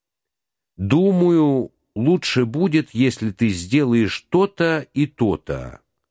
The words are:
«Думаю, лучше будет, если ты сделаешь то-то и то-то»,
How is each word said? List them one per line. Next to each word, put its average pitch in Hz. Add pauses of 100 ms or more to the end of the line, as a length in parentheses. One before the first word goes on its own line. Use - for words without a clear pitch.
(760)
«Думаю, 156 (220)
лучше 127
будет, 151
если 113
ты 113
сделаешь 110
то-то 170
и 143
то-то», 71 (300)